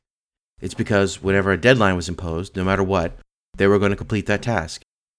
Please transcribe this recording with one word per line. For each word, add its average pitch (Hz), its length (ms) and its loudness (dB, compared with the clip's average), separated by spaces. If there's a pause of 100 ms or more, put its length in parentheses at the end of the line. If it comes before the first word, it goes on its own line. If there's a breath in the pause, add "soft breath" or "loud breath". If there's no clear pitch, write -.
(600)
It's 92 120 -10
because 98 480 0
whenever 98 300 0
a 87 100 0
deadline 113 340 4
was 90 140 -6
imposed, 85 460 -8
no 92 80 -4
matter 95 200 2
what, 92 360 -2 (360)
they 98 120 2
were 101 100 6
going 101 140 2
to 98 40 -2
complete 98 300 -4
that 104 160 -2
task. 98 400 -4 (380)